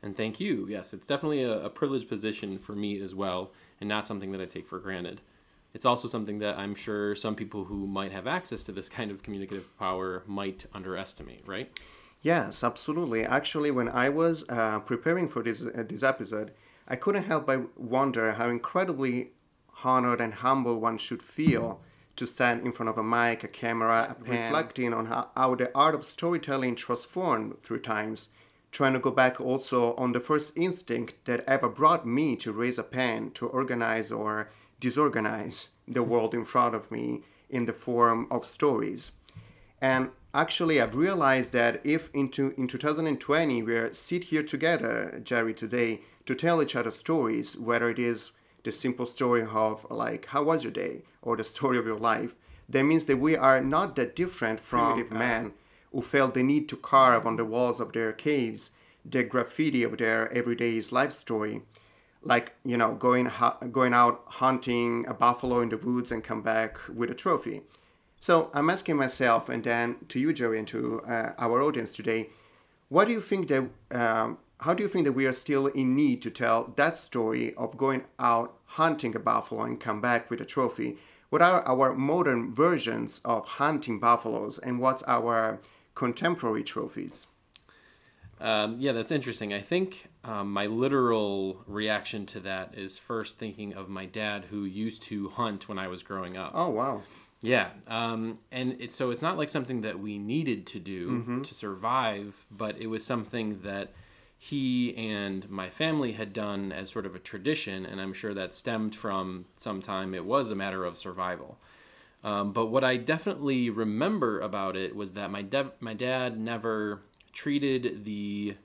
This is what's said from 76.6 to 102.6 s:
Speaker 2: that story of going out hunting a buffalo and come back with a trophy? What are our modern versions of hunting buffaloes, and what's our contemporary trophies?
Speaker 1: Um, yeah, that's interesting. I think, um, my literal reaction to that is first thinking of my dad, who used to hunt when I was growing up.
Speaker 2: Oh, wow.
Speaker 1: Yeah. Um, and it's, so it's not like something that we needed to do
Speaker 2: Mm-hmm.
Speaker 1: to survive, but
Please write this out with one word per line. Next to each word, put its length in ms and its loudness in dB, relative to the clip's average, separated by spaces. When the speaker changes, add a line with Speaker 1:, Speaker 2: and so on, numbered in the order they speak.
Speaker 2:
that 180 4
story 600 0
of 220 -6
going 280 0
out 440 2
hunting 520 0
a 40 -2
buffalo 440 0
and 180 -4
come 180 -4
back 300 0
with 100 -4
a 60 -6
trophy? 520 -2
What 140 6
are 180 6
our 320 4
modern 580 2
versions 720 2
of 220 0
hunting 540 0
buffaloes, 580 2
and 220 -4
what's 240 2
our 560 2
contemporary 720 0
trophies? 640 -8
Speaker 1:
Um, 380 2
yeah, 140 2
that's 180 -2
interesting. 420 -2
I 80 -4
think, 480 -2
um, 280 -6
my 140 0
literal 1000 2
reaction 600 -2
to 120 -12
that 360 -8
is 220 -10
first 400 -8
thinking 380 -10
of 140 -12
my 180 -8
dad, 380 -6
who 180 -6
used 400 -6
to 260 -6
hunt 400 -4
when 80 -8
I 100 -6
was 140 -10
growing 340 -8
up. 200 -8
Speaker 2:
Oh, 140 0
wow. 340 -2
Speaker 1:
Yeah. 280 2
Um, 520 -4
and 280 -4
it's, 160 -10
so 160 0
it's 100 -4
not 160 -2
like 120 -2
something 320 -4
that 180 -4
we 180 -6
needed 500 -2
to 120 -10
do 320 -6
Speaker 2:
Mm-hmm. 320 -4
Speaker 1:
to 100 -12
survive, 960 -2
but 320 -6